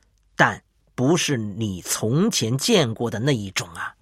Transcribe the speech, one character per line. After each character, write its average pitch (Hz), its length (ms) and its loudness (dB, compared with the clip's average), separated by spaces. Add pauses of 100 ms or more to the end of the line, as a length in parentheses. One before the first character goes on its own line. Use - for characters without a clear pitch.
(360)
但 117 260 2 (320)
不 135 220 4
是 151 200 0
你 104 460 -4
从 151 480 0
前 117 260 0
见 143 380 2
过 117 160 -4
的 104 80 -6
那 135 160 2
一 101 160 -6
种 - 200 -4
啊。” - 320 -10